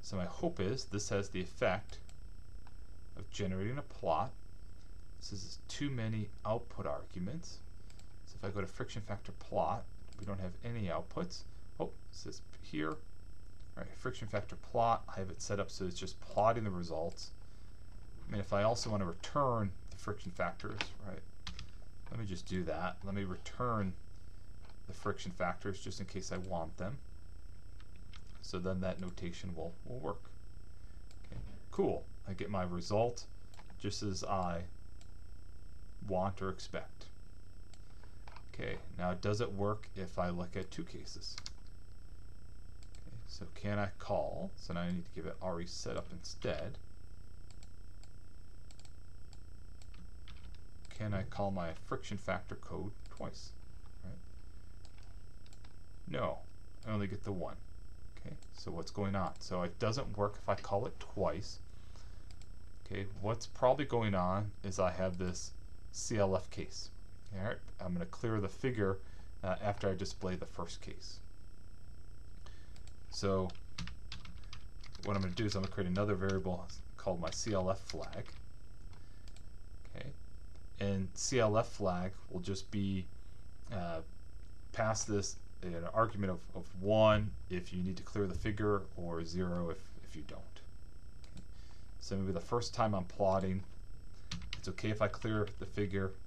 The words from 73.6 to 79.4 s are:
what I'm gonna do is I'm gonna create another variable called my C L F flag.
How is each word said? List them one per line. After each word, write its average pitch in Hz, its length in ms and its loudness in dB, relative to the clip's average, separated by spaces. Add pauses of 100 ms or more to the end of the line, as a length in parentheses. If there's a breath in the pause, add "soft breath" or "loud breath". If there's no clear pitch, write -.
what 101 120 2
I'm 95 60 4
gonna 90 120 2
do 110 120 2
is 101 80 2
I'm 95 80 2
gonna 95 100 0
create 92 160 2
another 101 260 4
variable 92 520 2 (320)
called 87 220 2
my 82 100 0
C - 240 0
L 92 160 4
F 95 100 4
flag. - 460 -4 (1700 loud breath)